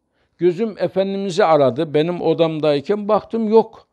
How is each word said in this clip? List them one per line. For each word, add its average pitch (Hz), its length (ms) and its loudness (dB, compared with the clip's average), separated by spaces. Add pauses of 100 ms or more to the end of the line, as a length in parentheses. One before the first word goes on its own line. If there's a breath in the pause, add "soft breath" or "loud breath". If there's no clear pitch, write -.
(380)
Gözüm 180 400 -2
Efendimiz'i 196 680 -2
aradı, 147 500 2
benim 165 280 0
odamdayken 160 840 0
baktım 220 400 -2
yok. 214 440 0